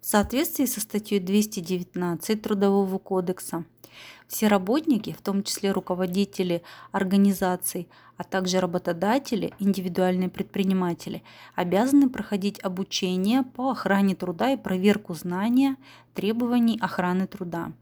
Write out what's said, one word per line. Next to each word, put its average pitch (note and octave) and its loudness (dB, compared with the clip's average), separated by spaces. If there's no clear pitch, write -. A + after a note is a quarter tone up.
В - -14
соответствии B3+ 0
со A#3 -4
статьей G#3 -2
двести G#3 0
девятнадцать F3+ -4
Трудового G3 2
кодекса F3+ -4
все - 0
работники, G#3 2
в D#3+ -12
том G3 -2
числе - -2
руководители F#3 -2
организаций, F#3 2
а - -8
также F#3 0
работодатели, F3+ -2
индивидуальные F#3 0
предприниматели, F#3 -2
обязаны B3 4
проходить G3+ -4
обучение F#3+ 0
по C4 -4
охране G3 2
труда F3+ -2
и C#4 0
проверку G3 2
знания A#3 0
требований A#3 0
охраны F#3 -2
труда. E3+ -8